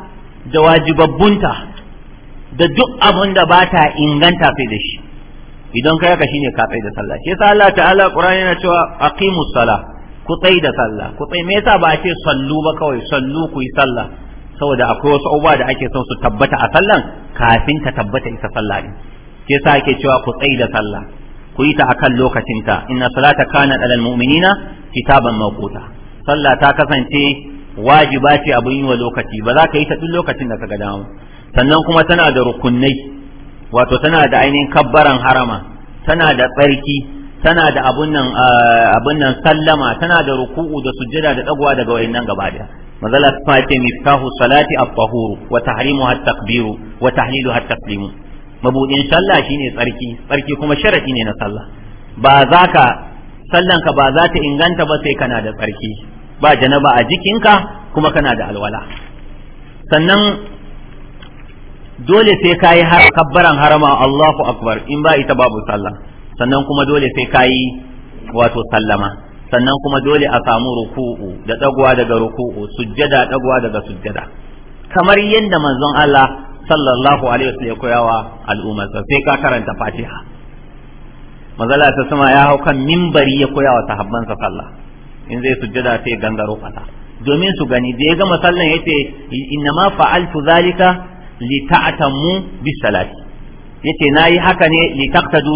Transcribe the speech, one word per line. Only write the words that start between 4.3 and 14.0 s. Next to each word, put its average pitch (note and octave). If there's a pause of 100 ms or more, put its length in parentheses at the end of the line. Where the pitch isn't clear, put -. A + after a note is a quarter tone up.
sai C3
da G#2+
shi. - (760)
Idan C#3+
kai F3
haka D3+
shine C#3
ka A#2
tsaida G#2+
sallah. G2+
Shi -
yasa F#3+
Allah G#3
Ta'ala F#3
Qur'ani F#3
yana F#3
cewa F3 (180)
"Aqimus D#3
salah", A#2 (400)
ku E3
tsaida F3+
sallah. A2
Ku D3
tsai-, F3
me F3+
yasa G#3
ba E3
a D#3
ce E3+
"Sallu" C#3
ba D#3
kawai, C#3+
"Sallu", C#3+
ku D3
yi B2+
sallah? B2 (460)